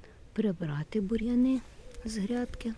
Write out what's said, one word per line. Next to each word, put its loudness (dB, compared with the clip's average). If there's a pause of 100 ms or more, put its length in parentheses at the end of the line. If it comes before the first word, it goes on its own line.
(320)
прибрати 0
бур'яни 4 (440)
з -4
грядки. -2